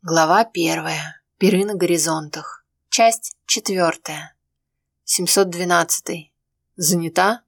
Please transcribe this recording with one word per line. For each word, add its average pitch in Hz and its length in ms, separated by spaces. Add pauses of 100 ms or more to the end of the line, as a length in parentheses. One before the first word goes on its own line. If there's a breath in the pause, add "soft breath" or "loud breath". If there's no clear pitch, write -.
(100)
Глава 165 360
первая. 160 720 (160)
Пиры 190 300
на 208 80
горизонтах. 170 880 (240)
Часть - 560
четвёртая. 170 880 (720)
Семьсот 185 460
двенадцатый. 170 840 (440)
Занята? 180 720